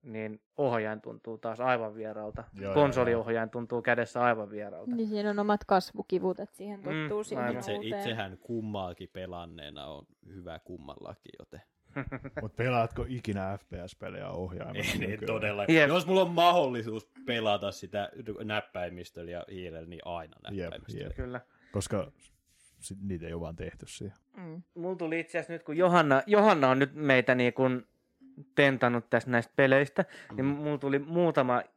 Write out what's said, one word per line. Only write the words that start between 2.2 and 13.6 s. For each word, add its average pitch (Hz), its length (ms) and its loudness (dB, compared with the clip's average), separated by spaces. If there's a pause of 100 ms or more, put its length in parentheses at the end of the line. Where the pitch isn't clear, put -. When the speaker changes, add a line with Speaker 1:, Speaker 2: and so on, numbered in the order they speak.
Speaker 2:
Joo, 98 100 -12
joo, 98 100 -4
Speaker 1:
Konsoliohjain 117 720 4
Speaker 2:
joo. 110 60 -10
Speaker 1:
tuntuu 120 300 -4
kädessä 120 400 2
aivan 110 280 2
vieraalta. 104 460 -8
Speaker 3:
Niin, 220 120 -2
siinä 208 220 -2
on 202 80 -2
omat 208 260 0
kasvukivut, 185 760 0
että - 160 -12
siihen 202 240 -12
Speaker 1:
Mm, 196 40 -20
Speaker 3:
tottuu 180 400 -4
siihen 123 200 -4
Speaker 1:
aivan. 120 140 -2
Speaker 4:
Itse, 113 160 -6
Speaker 3:
uuteen. 104 240 -6
Speaker 4:
itsehän 101 420 -6
kummaakin 104 720 -8
pelanneena 82 760 -12
on 71 200 -14 (280)
hyvä 87 240 -14
kummallakin, 80 800 -16
joten - 240 -20 (320)
Speaker 1:
<laughs> 135 480 -10
Speaker 2:
Mut 110 140 -12
pelaatko 120 520 0
ikinä 98 500 -6
F - 100 -16